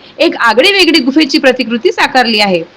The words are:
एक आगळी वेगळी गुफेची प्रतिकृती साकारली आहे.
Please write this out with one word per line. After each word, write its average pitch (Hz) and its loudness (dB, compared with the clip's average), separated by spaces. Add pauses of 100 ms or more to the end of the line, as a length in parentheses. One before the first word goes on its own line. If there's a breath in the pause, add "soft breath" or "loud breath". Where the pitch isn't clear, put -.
(180 loud breath)
एक 339 0
आगळी 240 2
वेगळी 330 2
गुफेची 277 0
प्रतिकृती 247 0
साकारली 240 0
आहे. 190 0 (160)